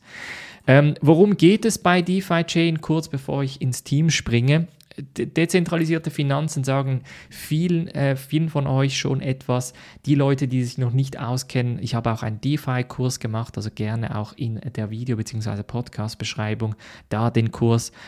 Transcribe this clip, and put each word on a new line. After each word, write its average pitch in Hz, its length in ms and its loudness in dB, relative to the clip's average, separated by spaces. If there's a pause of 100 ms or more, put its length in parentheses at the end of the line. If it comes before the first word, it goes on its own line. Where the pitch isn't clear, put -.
(680)
Ähm, 147 340 6
worum 165 360 6
geht 196 280 6
es 226 140 0
bei 180 240 4
DeFi 180 420 0
Chain? 165 360 0
Kurz 160 280 -2
bevor 139 340 -4
ich 135 200 -6
ins 127 220 -2
Team 156 260 2
springe. 139 580 2 (300)
De-, - 280 -6
dezentralisierte 165 840 0
Finanzen 143 540 -2
sagen 135 380 0 (280)
vielen, 165 580 0
äh, 139 280 0
vielen 156 320 0
von 143 180 -2
euch 135 320 2
schon 131 220 0
etwas. 131 520 -2 (320)
Die 143 100 2
Leute, 139 340 2
die 127 160 0
sich 120 140 -6
noch 123 140 0
nicht 135 260 0
auskennen, 123 640 -2
ich 120 140 -4
habe 117 180 0
auch 110 100 -6
einen 107 180 -6
DeFi-Kurs 127 800 -2
gemacht, 113 360 -6
also 104 180 -6
gerne 107 440 -4
auch 107 180 -6
in 113 240 -6 (140)
der 107 160 -4
Video- 117 260 -4
bzw. 107 460 -4
Podcast-Beschreibung 110 1120 -6 (340)
da 113 220 0
den 113 200 2
Kurs, 117 420 0 (160)